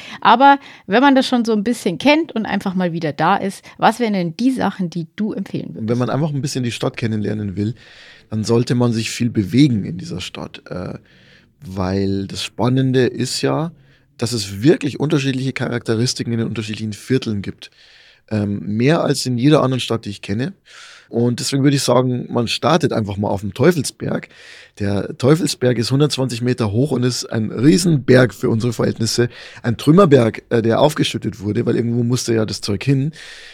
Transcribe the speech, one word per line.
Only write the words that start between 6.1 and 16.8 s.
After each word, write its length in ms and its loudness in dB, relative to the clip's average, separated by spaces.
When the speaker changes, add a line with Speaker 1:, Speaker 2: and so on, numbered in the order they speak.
Speaker 2:
ein 100 -4
bisschen 240 -4
die 80 -4
Stadt 240 -6
kennenlernen 580 -4
will, 200 -2
dann 140 -4
sollte 300 2
man 200 2
sich 160 -4
viel 180 -2
bewegen 560 2
in 140 -8
dieser 240 -10
Stadt, 480 -14
äh, 240 -8
weil 640 -2
das 140 -10
Spannende 640 0
ist 380 -4
ja, 300 -2
dass 160 -4
es 300 -6
wirklich 380 2
unterschiedliche 540 -2
Charakteristiken 800 -2
in 80 -2
den 60 -2
unterschiedlichen 460 -6